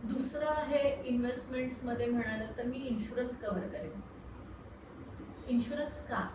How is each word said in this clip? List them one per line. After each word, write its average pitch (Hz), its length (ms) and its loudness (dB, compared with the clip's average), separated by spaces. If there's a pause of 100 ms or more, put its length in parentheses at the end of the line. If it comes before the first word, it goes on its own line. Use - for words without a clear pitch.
दुसरं 277 420 0
आहे 294 580 4
इन्व्हेस्टमेंट्समध्ये 247 1000 2
म्हणाल 220 520 2
तर 240 60 0
मी 254 120 0
इन्शुरन्स 247 640 0
कव्हर 196 280 0
करेन. - 320 -6 (1500)
इन्शुरन्स 285 580 2
का? 190 280 0